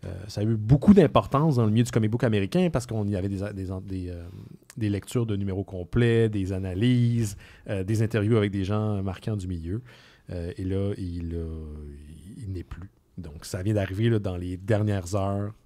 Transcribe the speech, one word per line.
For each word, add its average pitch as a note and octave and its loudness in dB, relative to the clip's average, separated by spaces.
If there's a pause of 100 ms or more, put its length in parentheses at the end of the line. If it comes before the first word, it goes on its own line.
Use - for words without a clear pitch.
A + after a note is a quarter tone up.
euh, F#2+ -8 (200)
ça G#2 -6
a G#2 2
eu A2+ 2
beaucoup G#2+ 6
d'importance C#3+ 6
dans A#2 4
le G#2+ 4
milieu A#2 4
du A#2+ -4
comic A2 2
book A#2+ 0
américain A2 2
parce B2 -2
qu'on G#2+ -2
y G2+ 0
avait F#2+ -2
des, G2 -4 (160)
des, F#2+ -6 (200)
des, F#2 -6
euh, E2+ -10 (520)
des A2 0
lectures G#2 0
de G#2 0
numéros G2 -2
complets, A2+ 2
des G2 -2
analyses, A2+ 2 (340)
euh, G2 -2
des G#2+ 2
interviews A2 2
avec G#2 4
des G2 -2
gens G#2 0
marquants G2 -4
du F2+ -6
milieu. F2+ -6 (500)
Euh, F2 -6
et F#2+ -8
là, G2 0
il, F2 -6
euh, E2+ -4 (920)
il G2+ -10
n'est F2+ -8
plus. F2+ -14 (300)
Donc, D#2+ -12
ça F#2 -6
vient G#2+ 0
d'arriver G2 2
là, A2+ 4
dans G2 -2
les F2+ -6
dernières G2+ 0
heures. G2+ -2 (140)